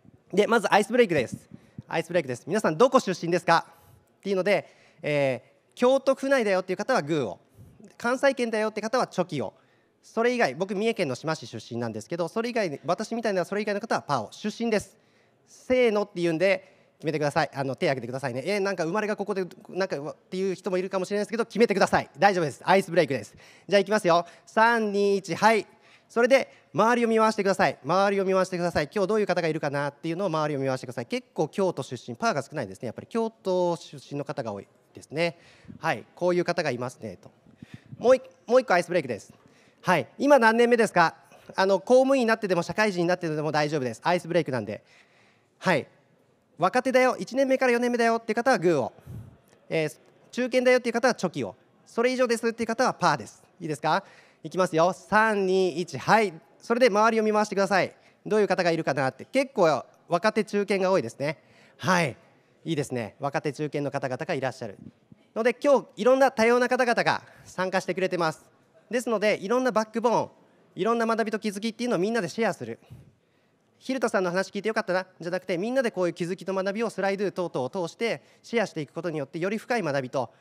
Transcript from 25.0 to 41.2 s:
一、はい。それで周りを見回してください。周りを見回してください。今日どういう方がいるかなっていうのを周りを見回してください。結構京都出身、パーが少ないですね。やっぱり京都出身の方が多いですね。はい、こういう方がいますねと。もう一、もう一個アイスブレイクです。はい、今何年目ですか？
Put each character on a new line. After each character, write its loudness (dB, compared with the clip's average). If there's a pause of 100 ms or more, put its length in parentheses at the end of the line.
一、 -8
は 4
い。 -2 (420)
そ -2
れ 4
で 2 (220)
周 4
り 2
を 2
見 2
回 4
し -14
て 0
く -2
だ 2
さ 2
い。 -6
周 2
り 0
を -2
見 0
回 2
し -6
て -6
く -4
だ -2
さ 0
い。 -6
今 0
日 0
ど 0
う 2
い 2
う -2
方 0
が 0
い 0
る -6
か -4
な -2
っ -8
て -8
い -4
う -6
の -2
を -2
周 -2
り -4
を -4
見 -2
回 -2
し -12
て -14
く -12
だ -12
さ -10
い。 -10
結 -8
構 -2
京 -2
都 -8
出 -12
身、 -12
パ -2
ー -6
が -2
少 -20
な -6
い -6
で -14
す -18
ね。 -8
や -8
っ -20
ぱ -14
り -14
京 -4
都 -2
出 -16
身 -6
の -8
方 -8
が -8
多 -10
い -18 (240)
で -20
す -20
ね。 -2 (400)
は -2
い、 -8 (100)
こ -2
う 2
い 2
う 0
方 -2
が -2
い -4
ま -6
す -16
ね -12
と。 -20 (680)
も 4
う 8
一、 -2 (240)
も 4
う 6
一 0
個 4
ア 6
イ 4
ス -12
ブ -6
レ 2
イ 2
ク -8
で -6
す。 -20 (480)
は 4
い、 0 (120)
今 6
何 6
年 6
目 4
で 4
す -6
か？ 4 (400)